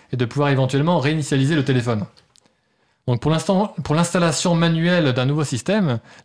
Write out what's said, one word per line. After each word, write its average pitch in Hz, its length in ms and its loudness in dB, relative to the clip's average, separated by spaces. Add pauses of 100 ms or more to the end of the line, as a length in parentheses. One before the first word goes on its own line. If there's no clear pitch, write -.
(120)
et 131 40 -6
de 123 80 0
pouvoir 143 260 0
éventuellement 139 500 2
réinitialiser 147 560 0
le 135 80 0
téléphone. 123 400 0 (1040)
Donc 120 120 0
pour 147 120 0
l'instant, 190 500 0
pour 151 140 -2
l'installation 170 580 0
manuelle 165 580 2
d'un 123 140 0
nouveau 147 160 0
système, 139 560 0 (260)